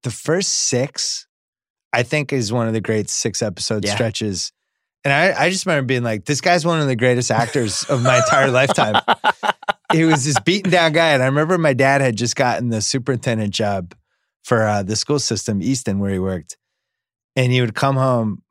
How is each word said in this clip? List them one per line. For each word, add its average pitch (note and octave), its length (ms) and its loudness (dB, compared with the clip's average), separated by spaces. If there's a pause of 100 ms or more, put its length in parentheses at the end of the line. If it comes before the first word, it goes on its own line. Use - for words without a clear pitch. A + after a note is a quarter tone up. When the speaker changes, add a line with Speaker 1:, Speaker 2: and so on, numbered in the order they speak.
Speaker 1:
The B2+ 80 -6
first F3 420 -2
six, - 720 -4 (640)
I B2 120 0
think, D3 280 -2
is A#2+ 220 -2
one A#2+ 140 0
of A2+ 60 -2
the A2 80 0
great G#2+ 280 -2
six - 320 -4
episode G#2+ 420 -4
Speaker 2:
Yeah. G#2 120 -2
Speaker 1:
stretches. G#2+ 560 -4 (520)
And C#3+ 80 0
I, D3+ 340 2
I F3 40 2
just F#3 160 -6
remember D3 220 0
being B2 160 0
like, A2 220 -4
"This D3 160 -2
guy's F3 220 2
one E3 160 0
of D3 60 0
the C3 100 0
greatest B2 360 2
actors A2+ 580 0
of C3 140 2
my B2+ 140 4
entire C3+ 340 2
lifetime." B2 560 2
Speaker 2:
<laughs> - 60 2 (800)
Speaker 1:
He D#3+ 100 4
was D#3 220 2
this D3 160 0
beaten F#3+ 280 0
down E3 220 4
guy. E3 220 4
And B2+ 100 2
I C3 40 2
remember D#3 300 2
my D#3 160 2
dad C3+ 280 4
had B2 160 0
just A#2 180 -2
gotten A#2+ 340 0
the A2 120 -2
superintendent A#2+ 720 -4
job G2 420 -4 (480)
for, A#2 240 2
uh, G#2 160 0
the G#2 140 -4
school D3 200 -2
system, A2+ 460 -4
Easton, A2 360 -2
where G2 120 -2
he F#2+ 80 -2
worked. F#2 380 -6 (800)
And B2+ 160 2
he B2+ 80 4
would A2 120 -2
come C#3 220 0
home A#2+ 560 0